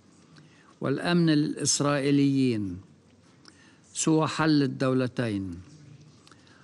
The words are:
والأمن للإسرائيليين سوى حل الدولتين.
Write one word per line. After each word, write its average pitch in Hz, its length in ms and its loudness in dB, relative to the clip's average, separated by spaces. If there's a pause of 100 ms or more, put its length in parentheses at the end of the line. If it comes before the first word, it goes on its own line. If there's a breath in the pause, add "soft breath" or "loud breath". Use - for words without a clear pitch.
(800 soft breath)
والأمن 170 460 0
للإسرائيليين 139 1500 0 (1160 soft breath)
سوى 156 320 2
حل 156 360 2
الدولتين. 127 960 -2 (1040 soft breath)